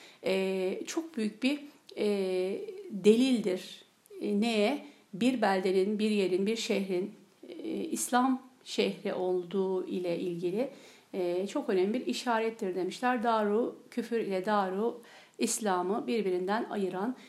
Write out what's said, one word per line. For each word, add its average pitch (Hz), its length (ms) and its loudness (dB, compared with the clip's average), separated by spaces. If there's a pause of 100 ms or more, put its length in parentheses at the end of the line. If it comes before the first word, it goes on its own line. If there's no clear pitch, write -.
(240)
E, 190 600 0
çok 320 320 -6
büyük 214 260 -2
bir, 285 160 2 (380)
e, - 80 0 (840)
delildir. 208 960 4 (360)
E, 208 200 0
neye? 233 440 2 (280)
Bir 226 280 2
beldenin, 190 580 2
bir 214 120 2
yerin, 190 340 2
bir 220 100 2
şehrin, 196 560 -2 (520)
e, - 60 -6
İslam 254 720 0 (220)
şehri 196 500 -2
olduğu 185 760 0
ile 180 320 -2
ilgili, 180 500 -2 (440)
e, 180 340 -2
çok 254 220 -4
önemli 196 240 2
bir 247 120 -2
işarettir 226 720 -2
demişler. 208 480 -2
Daru 220 520 2 (160)
küfür 226 280 -2
ile 190 260 -2
Daru 208 560 0 (380)
İslam'ı 202 680 0
birbirinden 196 600 0
ayıran 196 460 -2 (140)